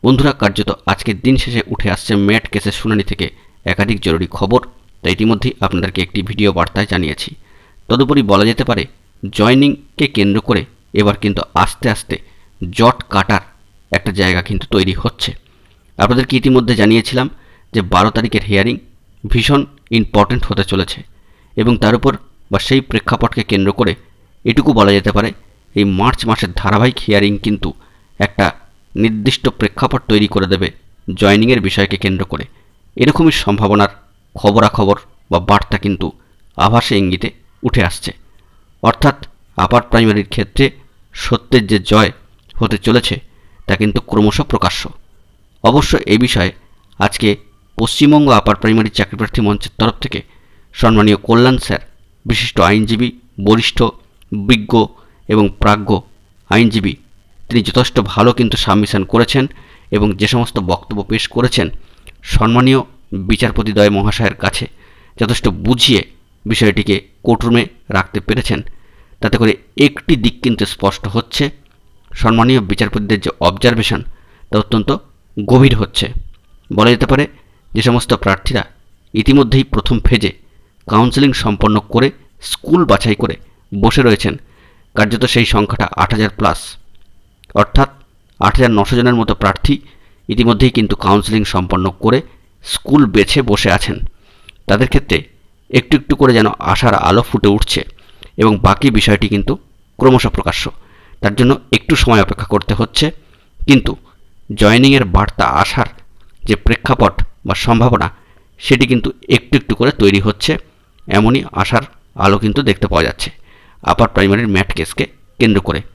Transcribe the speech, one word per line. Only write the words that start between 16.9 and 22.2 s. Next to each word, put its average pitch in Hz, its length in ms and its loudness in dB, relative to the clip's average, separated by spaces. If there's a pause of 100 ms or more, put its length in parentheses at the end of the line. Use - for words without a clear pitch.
যে 113 80 0 (120)
বারো 95 240 2
তারিখের 110 320 -4
হিয়ারিং 104 280 0 (480)
ভীষণ 127 360 0 (380)
ইম্পর্ট্যান্ট 107 480 0
হতে - 240 -2
চলেছে 95 280 -4 (580)
এবং 117 160 2 (100)
তার 107 160 2
উপর 135 140 0 (380)